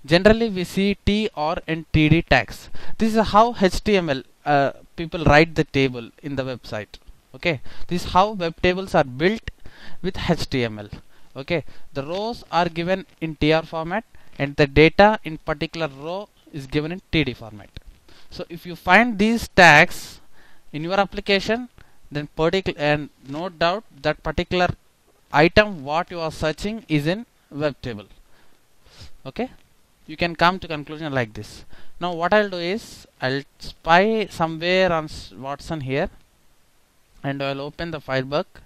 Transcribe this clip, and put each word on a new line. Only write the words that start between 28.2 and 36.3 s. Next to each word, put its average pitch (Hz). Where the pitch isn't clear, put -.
Okay, 226
you 156
can 170
come 175
to 175
conclusion 151
like 117
this. -
Now 175
what 170
I'll 208
do 190
is 180
I'll 135
spy 196
somewhere 175
on 160
s-, -
Watson 139
here, 135